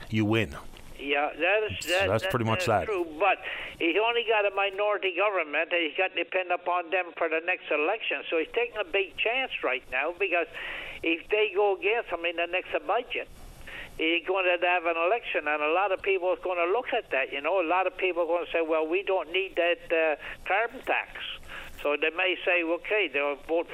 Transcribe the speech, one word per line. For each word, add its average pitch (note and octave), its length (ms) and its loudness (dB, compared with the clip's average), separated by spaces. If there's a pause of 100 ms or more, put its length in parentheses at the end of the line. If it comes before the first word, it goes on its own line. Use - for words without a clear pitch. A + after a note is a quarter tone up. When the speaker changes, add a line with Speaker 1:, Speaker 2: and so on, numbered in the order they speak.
(100)
Speaker 1:
you A2 140 4
win. G#2 320 2 (420)
Speaker 2:
Yeah, C#3+ 400 0
that G3+ 320 2
is, - 140 -8
Speaker 1:
So D#3+ 80 -4
Speaker 2:
that, F#3+ 160 4
Speaker 1:
that's A2 160 2
Speaker 2:
that, - 60 0
Speaker 1:
pretty A#2 160 2
much A2 200 2
Speaker 2:
that G#2 180 4
is - 40 -6
Speaker 1:
that. G#3+ 40 0
Speaker 2:
true. F3 140 0 (140)
But F#3+ 180 4 (400)
he's E3+ 260 2
only A#3 220 2
got G#3 240 4
a F#3+ 60 -12
minority G3 580 0
government, E3 560 0
and F3 160 2
he's C#3+ 100 -4
got F#3 200 0
to E3+ 80 0
depend F3+ 260 -2
upon F3 400 0
them F3 260 0
for E3 120 0
the D#3+ 180 0
next F3+ 240 -2
election. D#3 600 0
So E3 80 2
he's D#3 140 -2
taking A#3 280 -2
a G3 40 -2
big F3+ 320 -2
chance B3 360 -2 (100)
right C3 300 -2
now, C#3+ 260 0
because F3 300 0 (560)
if E3 240 0
they G#3+ 260 2
go G3+ 220 4
against G3+ 320 0
him E3+ 160 -4
in E3+ 100 0
the E3+ 160 -2
next F3+ 220 -4 (120)
budget, F#3 440 -2 (680)
he's E3 300 0
going F#3 200 2
to F3+ 200 2
have F3 200 4
an E3+ 100 2
election, F3 500 0
and D3+ 160 2
a D3+ 100 2
lot F#3+ 200 2
of F3+ 100 -2
people F#3 280 2
are E3+ 120 0
going F3+ 160 -2
to E3+ 140 2
look B3 200 0
at A3+ 180 -2
that. C3 220 0
You C#3 100 -6
know, F3+ 180 2
a D#3+ 80 0
lot F3+ 180 4
of F3+ 100 -4
people F3+ 260 0
are D#3+ 40 2
going E3+ 200 0
to - 40 -12
say, E3 160 2
"Well, D#3+ 220 2
we F#3 160 0
don't F#3 260 0
need F#3 240 -2
that, E3+ 380 2
uh, D#3+ 240 4 (320)
carbon A3+ 340 0
tax." - 380 -2 (640)
So D3 180 0
they D#3 160 2
may F#3 180 2 (120)
say, F3 180 4
"Okay, E3+ 480 0
they'll C#3+ 240 0 (100)
vote D#3+ 280 0